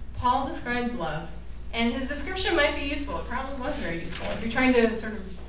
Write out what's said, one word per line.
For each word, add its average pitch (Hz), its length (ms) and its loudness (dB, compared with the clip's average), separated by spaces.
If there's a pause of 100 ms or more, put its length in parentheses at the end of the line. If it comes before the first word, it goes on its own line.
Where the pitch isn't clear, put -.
(180)
Paul - 280 2
describes 240 500 -2
love, 156 340 -4 (440)
and 233 200 2
his 262 160 -2
description 370 480 0
might 294 180 4
be - 60 -2
useful. 277 380 -2
It - 80 -6
probably 262 340 -4
was 285 180 -2
very 170 220 -2
useful. - 300 -4
If - 120 -4
you're 226 80 -2
trying 254 220 6
to 226 200 6
sort 220 200 -4
of - 360 -8